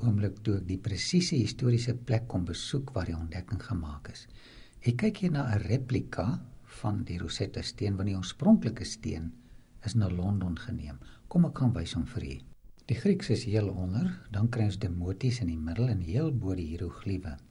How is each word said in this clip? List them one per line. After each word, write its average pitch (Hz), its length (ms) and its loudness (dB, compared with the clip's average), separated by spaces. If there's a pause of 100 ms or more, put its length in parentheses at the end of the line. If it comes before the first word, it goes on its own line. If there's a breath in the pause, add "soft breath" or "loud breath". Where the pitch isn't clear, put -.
oomblik 104 380 2
toe 101 140 2
ek 90 120 -4
die 95 100 0
presiese 170 580 0
historiese 120 580 4
plek - 340 0
kon 92 160 0
besoek 107 480 -4
waar 87 140 -2
die 85 100 -2
ontdekking 80 460 -6
gemaak 76 460 -6
is. - 180 -16 (560 loud breath)
Ek 120 140 4
kyk 214 200 2
hier 180 140 0
na 139 240 0
'n 95 80 2
replika 113 800 0 (220)
van 101 400 -4
die 87 140 -4
Rosetta - 440 -4
steen, 101 340 -2
want 98 120 0
die 98 80 0
oorspronklike 113 680 4
steen 82 480 -6 (520 loud breath)
is 107 100 -2
na 107 140 4
Londen 90 500 0
geneem. 73 400 -8 (300 loud breath)
Kom, 175 160 6
ek 139 140 0
gaan 127 140 6
wys 82 200 -2
hom 80 140 -2
vir - 180 -6
u. - 160 -8 (500)
Die 120 80 2
Grieks - 320 2
is - 160 2
heel 104 240 2
onder, 92 380 0 (260)
dan 104 160 4
kry 113 160 2
ons 98 160 2
Demotius 92 600 0
in 85 80 0
die 80 140 -4
middel 85 260 0
en 95 100 2
heel 131 320 0
bo 95 240 0
die 85 140 -4
hierogliefe. 87 640 -4 (140)